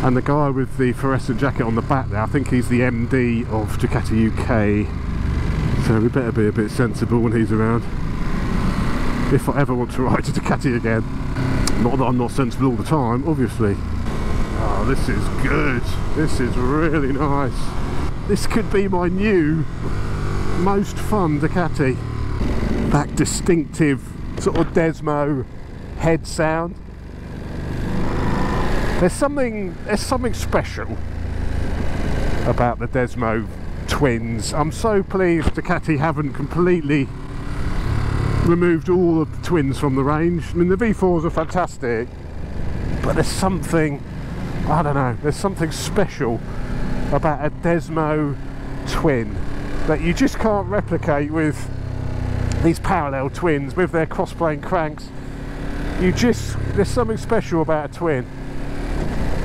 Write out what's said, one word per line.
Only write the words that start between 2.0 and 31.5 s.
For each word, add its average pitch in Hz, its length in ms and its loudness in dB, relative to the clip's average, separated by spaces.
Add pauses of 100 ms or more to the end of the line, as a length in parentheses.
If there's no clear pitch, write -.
there, 101 120 -2
I 110 40 0
think 135 240 0
he's 123 180 2
the 120 140 4
M 120 240 2
D 120 380 2
of 107 340 -2
Ducati 113 400 0
U 113 140 4
K. 104 560 2 (1000)
So 110 140 4
we 117 100 4
better 120 220 0
be 104 160 2
a 104 40 2
bit 107 200 0
sensible 117 480 0
when 113 140 2
he's 110 180 2
around, 110 320 2 (1500)
if 139 160 2
I 139 140 0
ever 131 140 0
want 123 160 -2
to 131 100 -2
<laughs> - 0 -
ride 127 260 0
a - 40 0
Ducati - 440 0
again. 110 280 0 (800)
Not 123 160 2
that 127 60 2
I'm 123 120 2
not 120 140 0
sensible 131 380 0
all 120 60 2
the 101 80 -2
time, 127 460 0
obviously. 113 480 0
Oh, - 1120 0
this 131 200 2
is 110 160 0 (200)
good. 135 400 2 (320)
This 156 240 2
is 120 180 0
really 143 560 2
nice. 139 400 2 (720)
This - 200 2
could - 260 2
be 202 140 4
my 180 220 2
new 180 540 2 (960)
most 196 400 2
fun 165 420 2
Ducati. 143 560 2 (960)
That 147 240 0
distinctive 151 840 2 (380)
sort 165 180 0
of 151 160 2
Desmo 151 720 0 (540)
head 160 260 2
sound. 165 480 0 (2250)
There's 180 140 2
something, 233 640 -2 (100)
there's 208 160 -2
something 240 320 0
special - 640 -2 (1500)